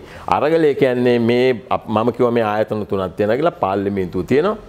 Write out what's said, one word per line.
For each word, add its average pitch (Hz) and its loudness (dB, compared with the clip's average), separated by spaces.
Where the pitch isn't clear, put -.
අරගලය 147 2
කියන්නේ 123 2
මේ 123 2
අප-, 92 -4
මම 110 0
කිව්වා 120 0
මේ 117 0
ආයතන 107 -2
තුනක් 95 -4
තියෙනවා 104 0
කියලා. 165 -2
පාර්ලිමේන්තුව 95 -2
තියෙනවා, 170 0